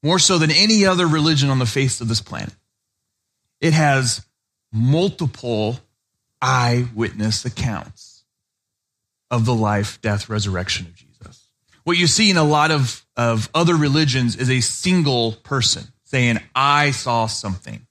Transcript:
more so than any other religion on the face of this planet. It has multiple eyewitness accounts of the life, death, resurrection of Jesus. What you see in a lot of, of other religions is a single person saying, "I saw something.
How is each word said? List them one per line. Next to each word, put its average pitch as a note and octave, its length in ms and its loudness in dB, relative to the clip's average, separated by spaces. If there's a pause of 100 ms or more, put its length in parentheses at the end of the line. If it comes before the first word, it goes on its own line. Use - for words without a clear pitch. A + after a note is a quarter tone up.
more E3 160 2
so F#3 200 2
than D#3 120 2
any G3+ 360 4
other F3+ 200 2
religion D3+ 440 2
on C3 100 0
the B2+ 60 0
face C3 340 -2
of A#2 80 -4
this A2 140 -2
planet. - 340 -12 (1040)
It D#3+ 140 2
has C#3 520 0 (460)
multiple B2+ 1080 -2 (640)
eyewitness A#2+ 1000 -2
accounts - 800 -8 (1040)
of A#2+ 160 0
the B2+ 80 2
life, G#2 480 -2
death, G2+ 280 -4
resurrection F#2+ 580 -4
of E2+ 80 -20
Jesus. - 540 -20 (340)
What F3 140 0
you F3 100 4
see G#3 240 2
in F3+ 60 2
a D#3+ 60 4
lot D3+ 280 2
of, C3+ 340 -2 (120)
of A#2 360 0
other E3+ 220 2
religions C#3 640 0
is B2+ 120 -2
a B2+ 120 2
single C3 720 0
person - 580 -4 (140)
saying, A#2+ 340 0 (160)
"I C#3+ 360 2
saw A#2 360 -2
something. - 640 -10